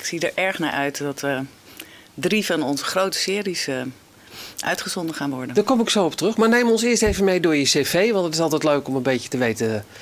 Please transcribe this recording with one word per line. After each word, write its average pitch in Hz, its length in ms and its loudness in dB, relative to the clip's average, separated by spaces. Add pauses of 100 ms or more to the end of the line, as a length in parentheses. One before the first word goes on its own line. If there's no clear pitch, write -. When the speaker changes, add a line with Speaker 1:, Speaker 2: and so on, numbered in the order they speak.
Speaker 1:
zie 170 180 -6
er 170 140 -2
erg 190 240 -2
naar 156 140 -2
uit 143 260 -2
dat, 139 240 -6
eh, 139 180 -2 (760)
drie 196 320 0
van 165 160 0
onze 135 220 -2
grote 190 340 -2
series, 196 480 -4
eh, 131 140 -4 (800)
uitgezonden 175 560 -6
gaan 143 160 -6
worden. 127 240 -8
Speaker 2:
Daar 208 100 4
kom 254 160 2
ik 226 100 0
zo 202 140 2
op 151 100 0
terug. 214 220 0
Maar 220 120 4
neem 240 220 4
ons 220 120 4
eerst 233 200 2
even 196 220 2
mee 185 160 4
door 160 160 4
je 143 80 2 (180)
C 131 40 0
V, 196 260 2
want 190 120 2
het 160 100 -2
is 160 60 0
altijd 151 240 2
leuk 143 240 2
om 131 80 -2
een 131 60 0
beetje 127 260 0
te 135 100 -4
weten 113 460 0 (180)